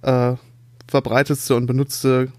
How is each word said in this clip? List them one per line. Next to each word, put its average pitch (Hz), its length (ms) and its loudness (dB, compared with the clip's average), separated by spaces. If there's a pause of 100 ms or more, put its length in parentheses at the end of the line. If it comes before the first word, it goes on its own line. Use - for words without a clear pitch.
äh, 127 320 0 (540)
verbreitetste 135 680 0
und 123 100 0
benutzte, 131 720 0